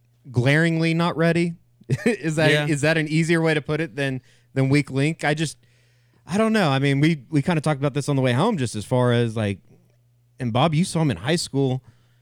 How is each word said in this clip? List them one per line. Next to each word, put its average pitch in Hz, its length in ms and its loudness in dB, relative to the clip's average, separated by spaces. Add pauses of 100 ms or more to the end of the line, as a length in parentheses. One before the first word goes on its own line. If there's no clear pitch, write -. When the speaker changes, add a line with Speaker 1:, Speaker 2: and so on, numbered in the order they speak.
(320)
Speaker 1:
Glaringly 160 640 2
not 170 200 0
ready. 165 380 0 (340)
<laughs> - 180 -4
Is 156 320 -2
that, 156 120 4
Speaker 2:
Yeah. 151 160 2
Speaker 1:
is 147 160 -2
that 160 160 2
an 156 100 -2
easier 160 340 0
way 160 120 2
to 151 80 0
put 151 180 -4
it 143 160 -8
than, 135 260 -4 (340)
than 135 140 2
weak 143 200 2
link? 143 340 -2
I 151 120 0
just, 156 220 -4 (680)
I 156 140 -4
don't 220 140 2
know. 190 180 2
I 135 80 2
mean, 139 200 0
we, 151 300 0
we 147 140 4
kinda 165 180 0
talked 147 180 0
about 139 140 -2
this 143 160 -4
on 143 60 0
the 131 80 2
way 123 100 2
home, 185 240 2
just 123 180 -4
as 104 100 -6
far 123 260 2
as, 120 260 0
like, 101 220 -2 (800)
and 120 120 -4
Bob, 147 220 2
you 160 100 2
saw 170 180 -2
him 147 100 2
in 85 60 -4
high 135 180 -2
school. 135 480 -2 (380)